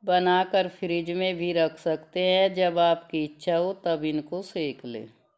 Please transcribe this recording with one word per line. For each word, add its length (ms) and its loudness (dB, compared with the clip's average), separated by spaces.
बनाकर 680 2
फ्रिज 420 -4
में 240 -2
भी 160 -4
रख 260 0
सकते 420 -4
हैं, 340 4
जब 260 2
आपकी 440 2
इच्छा 320 -4
हो 160 0
तब 200 -2
इनको 400 -4
सेक 400 -6
लें। 240 -10